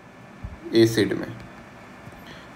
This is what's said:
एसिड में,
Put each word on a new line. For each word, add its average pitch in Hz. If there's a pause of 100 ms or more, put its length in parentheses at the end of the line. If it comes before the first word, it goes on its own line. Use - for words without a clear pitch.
(760)
एसिड 113
में, - (1200)